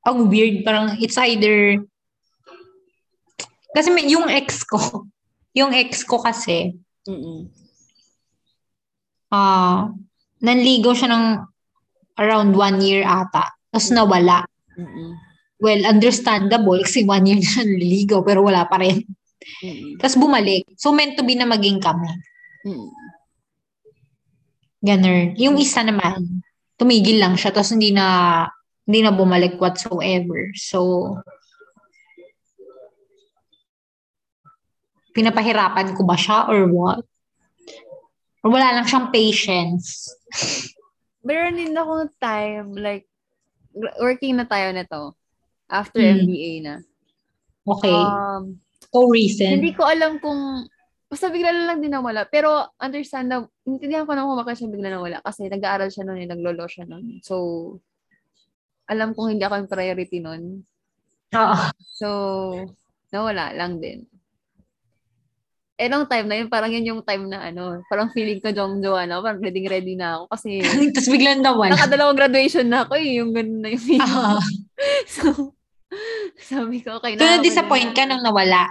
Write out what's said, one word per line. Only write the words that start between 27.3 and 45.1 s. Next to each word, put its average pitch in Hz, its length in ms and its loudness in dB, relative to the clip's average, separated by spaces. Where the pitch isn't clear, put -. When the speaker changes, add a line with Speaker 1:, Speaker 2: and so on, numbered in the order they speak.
Speaker 1:
siya, 196 160 0
tapos 202 200 0
hindi 214 200 2
na, 180 540 4
hindi 214 180 2
na 220 100 4
bumalik 180 460 2
whatsoever. 180 960 -4
So, 180 640 -2
pinapahirapan 214 840 0
ko 190 80 -2
ba 175 140 4
siya 214 320 0
or 202 200 4
what? 180 360 0
Or 220 80 2
wala 262 240 4
lang 240 100 0
siyang 247 240 0
patience? 185 1000 -2
Speaker 2:
Meron 330 320 -2
din 339 180 -6
akong 320 460 -4
time, 214 560 -6
like, 202 320 -8
working 254 380 -2
na 247 80 -2
tayo 196 320 -4
nito. 160 400 -12